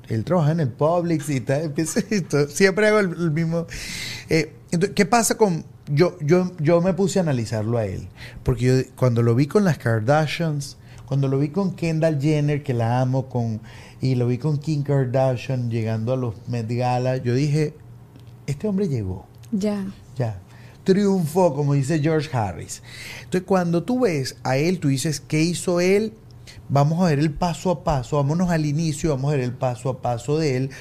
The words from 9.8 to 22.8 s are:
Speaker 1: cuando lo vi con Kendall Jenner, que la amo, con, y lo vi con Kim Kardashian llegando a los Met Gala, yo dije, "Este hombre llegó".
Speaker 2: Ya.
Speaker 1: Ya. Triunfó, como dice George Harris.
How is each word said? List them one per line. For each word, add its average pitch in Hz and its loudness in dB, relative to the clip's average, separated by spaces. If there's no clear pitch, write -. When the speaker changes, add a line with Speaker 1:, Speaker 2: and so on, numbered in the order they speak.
Speaker 1:
cuando 139 0
lo 135 0
vi 147 0
con 185 -2
Kendall 160 0
Jenner, 147 2
que 135 -4
la 117 2
amo, 127 0
con, 113 -4
y 131 2
lo 123 0
vi 123 0
con 151 -2
Kim 147 -2
Kardashian 131 0
llegando 110 -2
a 131 0
los 120 -4
Met 117 -4
Gala, 123 0
yo 120 -2
dije, 151 0
"Este 143 -4
hombre 196 0
llegó". 95 -4
Speaker 2:
Ya. 202 -2
Speaker 1:
Ya. 113 -4
Triunfó, 185 4
como 143 0
dice 143 0
George 156 0
Harris. 98 -4